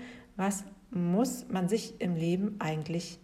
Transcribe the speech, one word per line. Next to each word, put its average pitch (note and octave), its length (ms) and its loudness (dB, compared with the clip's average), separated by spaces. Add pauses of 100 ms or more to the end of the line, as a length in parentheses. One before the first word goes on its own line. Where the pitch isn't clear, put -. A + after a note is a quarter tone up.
(360)
was G3 280 0 (280)
muss F3+ 580 2
man F#3 180 2
sich G#3+ 320 0
im F3+ 160 0
Leben F3 440 2
eigentlich D#3+ 640 -2